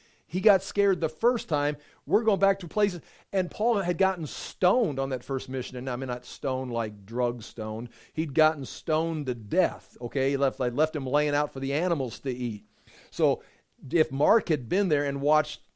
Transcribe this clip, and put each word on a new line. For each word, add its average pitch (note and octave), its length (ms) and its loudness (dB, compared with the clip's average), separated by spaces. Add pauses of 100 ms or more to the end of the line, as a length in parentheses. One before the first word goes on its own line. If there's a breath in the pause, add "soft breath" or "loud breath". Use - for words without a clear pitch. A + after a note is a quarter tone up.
(280 soft breath)
he F#3 120 -2
got G3 220 6
scared G3 380 0
the D#3 80 0
first A#3+ 400 0
time. C#3+ 280 0 (300 loud breath)
We're G3+ 160 2
going G#3 160 2
back G3 220 2
to E3+ 80 -10
places. G3+ 320 0 (320 loud breath)
And F#3 180 0
Paul A3 300 0
had F3 180 -2
gotten F3+ 300 0
stoned F#3 720 0
on C3+ 80 -2
that C3 160 -6
first C3+ 240 -4
mission. B2+ 280 -6
And B2+ 140 -6
I B2 60 -4
mean, C3 100 -6
not B2 180 -6
stoned C3 480 -4
like G#2+ 320 -4
drug A#2+ 380 -2
stoned. A2 460 -8 (240 loud breath)
He'd D#3 200 -4
gotten D#3 320 4
stoned D#3 600 -2
to B2 80 -2
death, B2 680 -2
okay? C3+ 300 0
He C#3 60 0
left, C3+ 220 0
they B2 120 0
left D3+ 240 0
him C#3 100 -4
laying C#3+ 300 0
out D3 180 0
for C3+ 60 -8
the C3+ 140 -2
animals D3 480 -2
to C3+ 100 -4
eat. A#2+ 340 -4 (460 loud breath)
So C#3+ 320 0 (500 loud breath)
if D#3+ 200 4
Mark E3 380 2
had C3 180 -2
been F#3+ 200 0
there D3 160 2
and C#3 160 -4
watched, D3+ 420 0 (140)